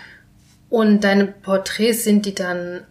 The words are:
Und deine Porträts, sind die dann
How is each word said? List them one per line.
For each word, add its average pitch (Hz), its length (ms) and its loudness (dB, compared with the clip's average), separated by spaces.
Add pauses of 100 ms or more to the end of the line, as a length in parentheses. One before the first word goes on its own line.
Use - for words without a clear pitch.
(680)
Und 214 340 2
deine 196 220 2
Porträts, 196 800 -2
sind 208 240 2
die 196 80 -6
dann 180 560 -8